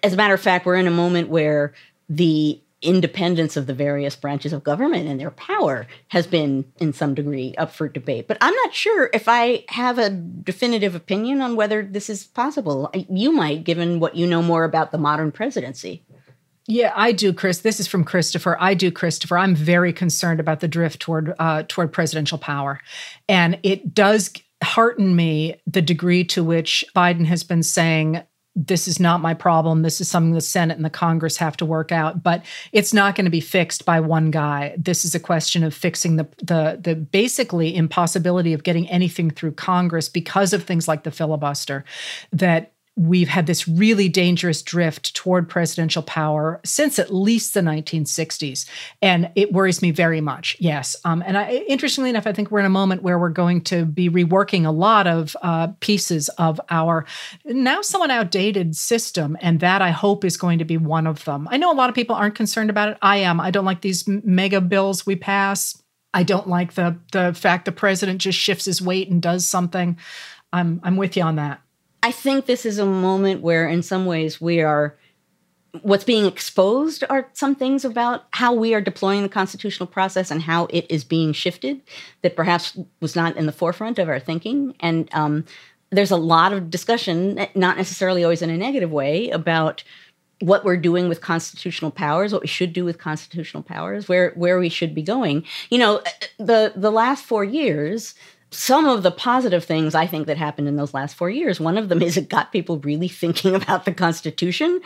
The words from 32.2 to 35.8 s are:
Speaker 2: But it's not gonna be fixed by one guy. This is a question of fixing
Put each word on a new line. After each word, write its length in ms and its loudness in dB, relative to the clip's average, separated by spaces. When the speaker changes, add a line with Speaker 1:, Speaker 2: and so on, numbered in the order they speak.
Speaker 2:
But 200 2
it's 220 4
not 200 6
gonna 140 2
be 120 2
fixed 440 0
by 160 4
one 300 2
guy. 480 -2
This 260 -2
is 100 -4
a 60 -4
question 440 0
of 100 -2
fixing 420 0